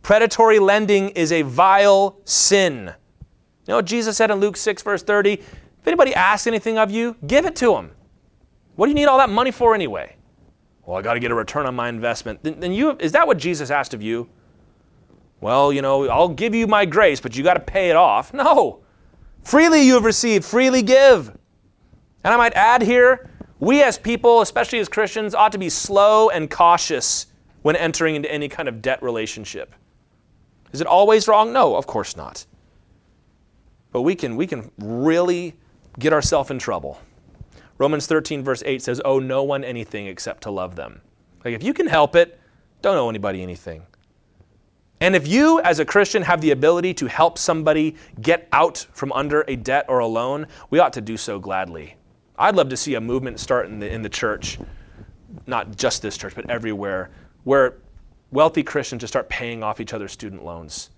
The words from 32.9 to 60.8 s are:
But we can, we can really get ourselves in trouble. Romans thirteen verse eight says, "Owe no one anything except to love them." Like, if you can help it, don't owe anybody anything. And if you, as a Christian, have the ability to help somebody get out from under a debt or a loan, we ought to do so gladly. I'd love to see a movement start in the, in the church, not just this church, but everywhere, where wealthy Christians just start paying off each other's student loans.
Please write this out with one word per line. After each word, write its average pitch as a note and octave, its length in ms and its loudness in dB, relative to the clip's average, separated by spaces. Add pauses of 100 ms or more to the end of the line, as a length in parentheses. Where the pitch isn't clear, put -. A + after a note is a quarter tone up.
But B2 100 -4
we F3 140 0
can, B2 200 -6
we D#3 100 -4
can B2 320 -12
really D#3+ 800 -2 (420)
get D3 160 0
ourselves C#3+ 380 -2
in C3 80 -6
trouble. D2 400 -8 (800)
Romans C#3+ 260 -2
thirteen D3+ 380 -4
verse C3 220 -4
eight C3+ 160 -4
says, B2 240 -6
"Owe C3+ 140 0
no C3 240 -4
one C#3 200 -4
anything A2+ 440 -10
except - 360 -12
to G#2+ 80 -10
love F#2 240 -8
them." A#1+ 260 -16 (440)
Like, A#2+ 80 -6
if A#2 100 -10
you C4 100 -4
can E4+ 140 -2
help D3+ 280 0
it, E3+ 240 2 (420)
don't D4 160 0
owe A#2+ 100 0
anybody G2+ 340 -6
anything. F2 420 -14 (1160)
And F#3 160 2
if D3 120 0
you, D4+ 340 4
as D#3+ 180 2
a D3+ 60 0
Christian, G3+ 380 0
have E3+ 180 0
the D#3 100 2
ability E3+ 440 2
to C#3+ 100 -6
help D#3+ 320 0
somebody D#3 580 -2 (240)
get E3 320 -2
out D#3+ 400 0
from C#3 220 -8
under D3 340 -2
a C3+ 80 -6
debt B2+ 320 -2
or B2+ 120 0
a A#2 80 0
loan, B2+ 400 -4 (220)
we D3 100 2
ought C#3+ 140 2
to B2 80 -10
do A2 160 -10
so G2+ 220 -8
gladly. F2+ 560 -10 (420)
I'd G3+ 180 0
love C#3+ 140 2
to B2+ 80 -8
see C#3 180 -6
a A2+ 60 -6
movement B2 380 -6
start A#2+ 280 -2
in G#2+ 120 -14
the, G#2 120 -10
in A2+ 100 -10
the G#2 80 -10
church, - 480 -8 (880)
not A2 320 -8
just B2 240 -4
this G#2 160 -10
church, - 180 -14
but - 140 -14
everywhere, G2+ 640 -8 (320)
where C3 340 2 (540)
wealthy D3+ 320 0
Christians B2+ 380 -8
just A#2 120 -14
start - 160 -4
paying A#2 340 -10
off G#2+ 160 -6
each A2 140 -12
other's G2+ 180 -12
student G2 320 -16
loans. E2+ 540 -16